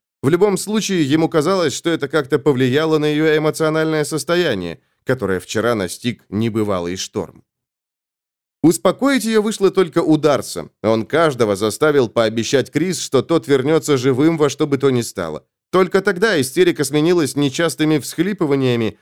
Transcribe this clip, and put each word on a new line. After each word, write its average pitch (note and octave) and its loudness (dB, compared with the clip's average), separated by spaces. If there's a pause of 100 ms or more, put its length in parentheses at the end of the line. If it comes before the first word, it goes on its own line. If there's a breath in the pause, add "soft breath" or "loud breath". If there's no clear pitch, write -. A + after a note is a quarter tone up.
(200)
В C3+ 0
любом F#3 2
случае, F#3+ -2
ему D#3 2
казалось, E3 0
что - -4
это D3 -4
как-то D3 -2
повлияло C#3+ 2
на D3 0
её D3+ 2
эмоциональное D#3 0
состояние, C#3 -2 (240)
которое G2 -2
вчера A2 -2
настиг G2+ -6
небывалый G2+ -2
шторм. - -10 (1200)
Успокоить G3 2
её A3 2
вышло G3 0
только E3+ 0
у D#3 4
Дарса. B2 -2 (120)
Он A2 0
каждого B2+ 2
заставил A#2+ 2
пообещать A2+ 0
Крис, E3+ -2
что - 0
тот D#3+ 0
вернётся C#3+ 2
живым C#3 2
во D3 2
что D3+ -2
бы C#3+ 0
то C3+ 2
ни B2 0
стало. E2 -8 (260)
Только F#3+ 2
тогда G3 0
истерика D3+ 0
сменилась D3+ 0
нечастыми D3+ 0
всхлипываниями, C3+ -2